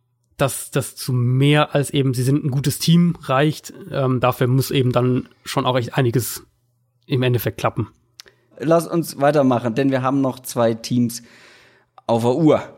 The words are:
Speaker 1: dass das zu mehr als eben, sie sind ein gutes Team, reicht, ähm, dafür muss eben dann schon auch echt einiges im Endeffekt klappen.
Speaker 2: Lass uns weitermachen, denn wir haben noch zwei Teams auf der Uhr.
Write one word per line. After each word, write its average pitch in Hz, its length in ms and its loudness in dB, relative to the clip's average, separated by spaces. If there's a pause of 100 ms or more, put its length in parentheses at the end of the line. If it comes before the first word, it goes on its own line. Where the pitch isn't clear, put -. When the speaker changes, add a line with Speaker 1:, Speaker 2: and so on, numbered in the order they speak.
(380)
Speaker 1:
dass - 340 -4
das - 240 -4
zu - 180 -6
mehr 131 640 2
als 143 160 0
eben, 135 220 0
sie 123 100 -2
sind 139 200 0
ein 147 80 -2
gutes 135 280 -2
Team, 170 420 4
reicht, 143 520 -2 (180)
ähm, 131 280 0
dafür 123 280 2
muss 131 240 2
eben 131 200 2
dann 123 380 0 (160)
schon 135 200 -4
auch 127 120 0
echt 113 180 -4
einiges 120 500 -2 (600)
im 127 180 0
Endeffekt 120 340 -2
klappen. 113 300 -4 (720)
Speaker 2:
Lass 165 280 2
uns 156 320 -4
weitermachen, 131 560 2
denn 135 160 2
wir 131 100 0
haben 135 200 0
noch 131 180 -2
zwei 117 340 0
Teams 120 500 -2 (840)
auf 113 160 0
der 120 120 2
Uhr. 147 280 4 (140)